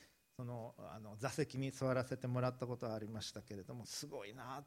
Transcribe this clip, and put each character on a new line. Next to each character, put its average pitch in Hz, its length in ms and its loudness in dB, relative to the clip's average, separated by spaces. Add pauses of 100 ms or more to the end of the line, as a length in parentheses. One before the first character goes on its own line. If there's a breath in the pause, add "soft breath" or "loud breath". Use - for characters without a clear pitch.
(360 loud breath)
そ 127 80 -4
の、 120 340 -4
あ 98 220 -8
の、 107 160 -10
座 123 140 0
席 139 260 0
に 135 140 2
座 131 220 4
ら 127 120 6
せ 127 140 0
て - 80 -2
も 123 160 4
ら 127 80 8
っ 127 80 -2
た 127 80 0
こ 123 100 0
と - 100 -2
は 110 80 2
あ 110 40 0
り 104 100 -2
ま 110 140 -2
し - 100 -4
た 107 80 -6
け 104 160 -8
れ 98 60 -6
ど 127 120 -8
も、 117 120 -6
す - 200 -4
ご 139 200 -4
い 101 80 -8
な 131 320 -6